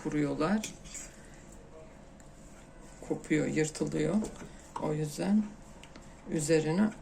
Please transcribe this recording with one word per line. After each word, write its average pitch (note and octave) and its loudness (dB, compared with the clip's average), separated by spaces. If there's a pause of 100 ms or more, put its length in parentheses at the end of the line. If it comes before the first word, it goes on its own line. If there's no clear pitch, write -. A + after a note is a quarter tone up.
kuruyorlar. D3+ 2 (2250)
Kopuyor, - 2
yırtılıyor. D#3 2 (680)
O D#3 2
yüzden F3+ 4 (840)
üzerini D#3+ 4 (140)